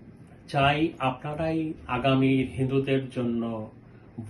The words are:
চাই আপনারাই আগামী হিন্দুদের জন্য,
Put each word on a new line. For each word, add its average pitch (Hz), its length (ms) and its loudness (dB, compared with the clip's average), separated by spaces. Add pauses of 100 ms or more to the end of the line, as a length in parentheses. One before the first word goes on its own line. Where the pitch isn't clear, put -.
(480)
চাই 147 400 2 (100)
আপনারাই 156 760 -2 (140)
আগামী 131 580 4
হিন্দুদের 135 680 0
জন্য, 117 600 -4 (600)